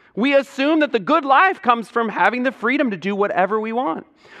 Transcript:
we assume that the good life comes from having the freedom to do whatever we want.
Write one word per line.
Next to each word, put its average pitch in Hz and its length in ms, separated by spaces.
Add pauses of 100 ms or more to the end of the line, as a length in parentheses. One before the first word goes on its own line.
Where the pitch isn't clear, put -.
(160)
we 277 200
assume 277 440
that 285 120
the 233 80
good 277 260
life - 360
comes 233 280
from 233 200
having 214 340
the 254 80
freedom 254 400
to 190 60
do 190 180
whatever 190 440
we 220 120
want. 277 340 (340)